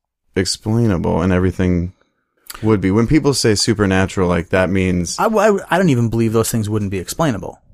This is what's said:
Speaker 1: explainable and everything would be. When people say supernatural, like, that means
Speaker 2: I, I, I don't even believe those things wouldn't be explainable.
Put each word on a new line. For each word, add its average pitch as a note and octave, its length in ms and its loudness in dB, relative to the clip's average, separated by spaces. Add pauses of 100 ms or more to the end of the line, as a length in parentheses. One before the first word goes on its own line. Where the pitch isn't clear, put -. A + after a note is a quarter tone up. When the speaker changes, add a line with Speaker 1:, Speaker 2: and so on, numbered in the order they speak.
(360)
Speaker 1:
explainable F#2 840 0
and F#2 120 2
everything F2+ 600 0 (720)
would A2 180 2
be. F#2 100 0
When A2+ 160 2
people C#3+ 260 2
say A2+ 220 0
supernatural, F#2+ 720 0
like, F2 200 -2
that F#2 200 2
means F2+ 500 -2
Speaker 2:
I, F#3+ 60 0
I, G#3+ 320 2 (120)
I E3 80 0
don't F#3 120 4
even A#2+ 200 2
believe A2+ 240 0
those A2+ 180 0
things G#2+ 180 -4
wouldn't G#2 220 -4
be G2 80 -4
explainable. F#2+ 600 -6 (140)